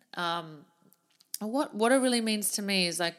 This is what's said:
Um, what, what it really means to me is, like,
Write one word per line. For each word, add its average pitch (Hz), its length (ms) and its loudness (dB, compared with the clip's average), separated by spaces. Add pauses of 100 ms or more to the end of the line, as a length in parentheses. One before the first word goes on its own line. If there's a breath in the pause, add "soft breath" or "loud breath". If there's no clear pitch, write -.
(140)
Um, 165 500 -6 (760)
what, 240 360 -2
what 214 180 4
it 262 40 8
really 247 240 2
means 214 320 -2
to 208 100 -4
me 196 240 2
is, 165 120 -2
like, 170 200 -2